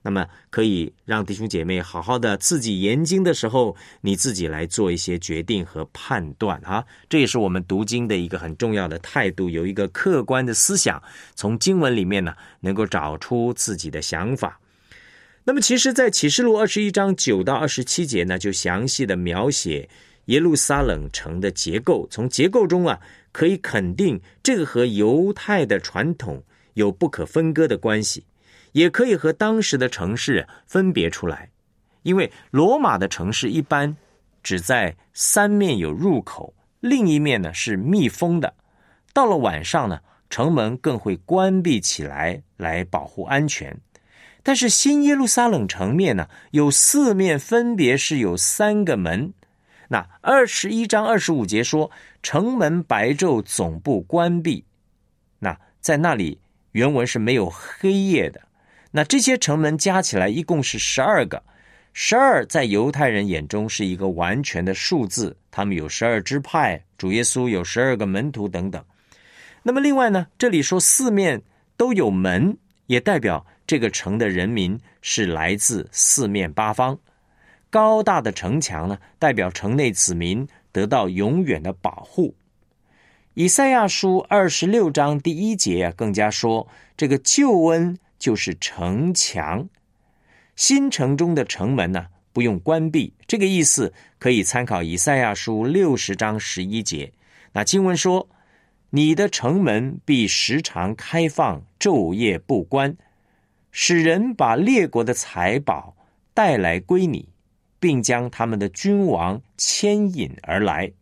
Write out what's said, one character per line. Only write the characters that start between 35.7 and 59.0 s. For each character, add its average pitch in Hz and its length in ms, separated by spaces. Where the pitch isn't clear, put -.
有 78 120
入 135 300
口， - 320
另 240 280
一 151 100
面 139 240
呢 80 100
是 104 240
密 143 320
封 170 320
的。 - 140
到 277 140
了 196 120
晚 85 280
上 131 240
呢， 78 120
城 143 220
门 123 260
更 127 220
会 98 180
关 190 460
闭 131 180
起 - 220
来， 73 400
来 85 260
保 80 220
护 - 180
安 143 240
全。 - 280
但 269 120
是 240 140
新 285 320
耶 285 140
路 269 100
撒 240 220
冷 135 200
城 98 280
面 170 200
呢， 82 140
有 147 180
四 254 460
面 180 240
分 240 360
别 135 220
是 143 220
有 90 180
三 208 480
个 151 100
门。 98 380
那 104 180
二 262 240
十 - 240
一 226 160
章 214 220
二 226 100
十 175 140
五 135 120
节 104 200
说， 156 260
城 220 340
门 170 280
白 113 260
昼 143 320
总 82 380
不 113 200
关 170 440
闭。 156 200
那 92 200
在 151 160
那 160 160
里 82 260
原 127 200
文 127 140
是 - 100
没 113 160
有 98 160
黑 - 440
夜 180 360
的。 - 120
那 151 120